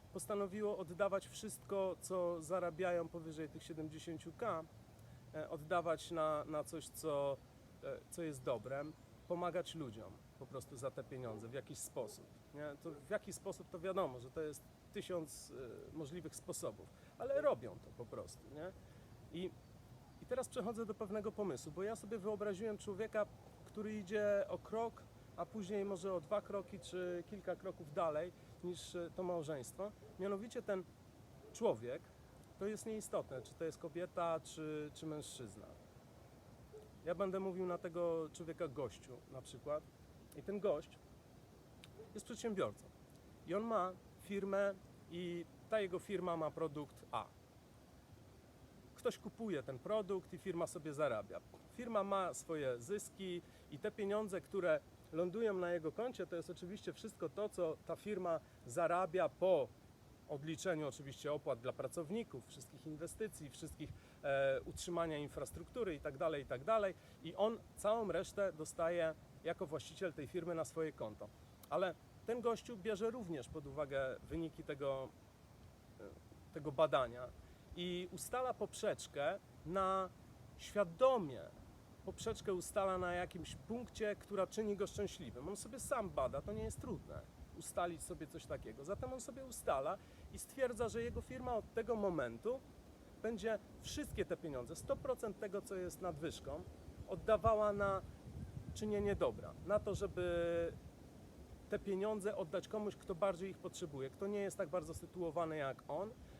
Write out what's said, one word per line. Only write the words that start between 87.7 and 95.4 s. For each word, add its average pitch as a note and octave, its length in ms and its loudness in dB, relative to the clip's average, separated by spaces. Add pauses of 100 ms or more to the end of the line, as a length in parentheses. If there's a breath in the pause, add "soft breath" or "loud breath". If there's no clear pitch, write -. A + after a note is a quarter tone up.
sobie D#3 240 -6
coś - 180 -10
takiego. C#3 380 -8
Zatem G3+ 300 -4
on B3+ 80 -6
sobie C4 240 -8
ustala D#3+ 520 2 (360 loud breath)
i - 60 -8
stwierdza, A#3+ 500 2
że A#3 140 0
jego A#3 180 -2
firma B3+ 340 -2
od - 180 0
tego A3+ 220 2
momentu F3+ 640 2 (640)
będzie G#3+ 380 2 (220)
wszystkie - 440 0
te - 120 2
pieniądze, C#3 380 -4
sto - 200 0
procent A#3+ 440 0
tego, G3+ 220 -2